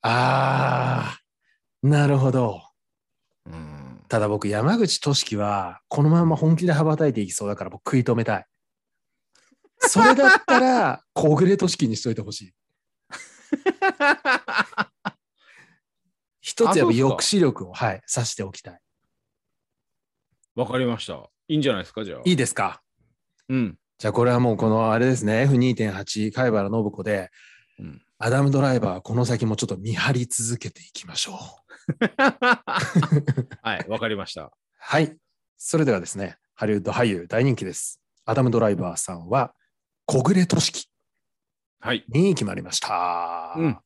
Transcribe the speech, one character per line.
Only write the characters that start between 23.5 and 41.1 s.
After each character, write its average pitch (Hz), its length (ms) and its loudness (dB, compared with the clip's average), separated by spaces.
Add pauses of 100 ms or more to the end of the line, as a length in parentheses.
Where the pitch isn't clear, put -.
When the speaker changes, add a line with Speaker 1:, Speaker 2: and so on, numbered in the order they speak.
Speaker 2:
ん。 107 220 -4 (200)
Speaker 1:
じ 110 100 -4
ゃ - 20 -2
あ、 - 20 -4
こ 120 120 2
れ 123 80 2
は 120 80 2
も 120 140 2
う - 20 -6
こ 113 120 0
の、 110 240 2
あ 113 60 2
れ 123 80 2
で 131 80 4
す 117 100 -6
ね、 110 180 2
エ 139 40 4
フ 139 100 4
二 123 200 2
点 107 160 -2
八、 101 400 -6
貝 127 180 0
原 101 180 0
信 107 220 -2
子 98 140 -12
で、 101 260 -4 (480)
Speaker 2:
う 101 40 -16
ん。 80 200 -16 (160)
Speaker 1:
ア 113 120 -2
ダ 135 120 2
ム・ 143 80 4
ド 135 100 2
ラ 135 140 2
イ 120 60 2
バ 95 180 -2
ー、 - 20 -12
こ 110 140 -8
の 123 100 2
先 113 220 -2
も 107 80 0
ち - 80 -4
ょ 117 40 -2
っ - 20 -8
と 98 80 -6
見 104 180 -6
張 - 180 0
り 123 140 -2
続 113 320 -6
け 95 120 -12
て - 120 -20
い - 40 -20
き - 200 -16
ま - 80 -18
し - 140 -4
ょ - 60 -14
う。 - 20 -12 (580)
Speaker 2:
<laughs> - 220 -4 (1500)
は 110 140 -4
い、 - 120 -8
わ 110 120 -4
か 113 80 -2
り 107 80 -2
ま 95 100 -8
し - 80 -14
た。 73 160 -16 (280)
Speaker 1:
は - 220 0
い。 151 160 0 (400)
そ - 220 -4
れ 156 60 4
で 131 80 2
は 95 80 0
で 85 60 -12
す - 120 -10
ね、 98 200 -10 (160)
ハ 110 120 -6
リ 107 60 0
ウ 104 60 0
ッ - 20 -2
ド 95 100 -6
俳 117 160 0
優 87 220 -4
大 117 160 0
人 135 100 2
気 107 100 -8
で 92 100 -10
す。 - 260 -12 (240)
ア 113 100 -2
ダ 135 80 2
ム・ 127 80 4
ド 113 80 2
ラ 110 120 4
イ 101 40 2
バ 87 220 -6
ー - 20 -8
さ - 160 -8
ん 85 140 -16
は、 120 260 -2 (520)
小 131 160 0
暮 180 240 4
俊 - 260 0
樹 - 160 -12 (920)